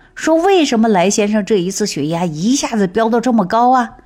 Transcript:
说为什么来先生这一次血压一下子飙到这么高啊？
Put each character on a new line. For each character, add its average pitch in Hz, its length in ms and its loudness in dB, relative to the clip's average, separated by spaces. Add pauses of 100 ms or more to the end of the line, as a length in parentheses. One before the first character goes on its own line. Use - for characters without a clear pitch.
(140)
说 320 220 0
为 349 300 2
什 240 120 -2
么 226 120 2
来 190 200 2
先 208 200 0
生 214 160 0
这 220 100 0
一 185 160 -2
次 208 160 -4
血 147 200 -4
压 165 180 -4
一 170 280 -2
下 277 220 -4
子 202 100 2
飙 220 240 -2
到 233 120 0
这 247 100 0
么 214 140 2
高 233 260 2
啊？ 240 340 0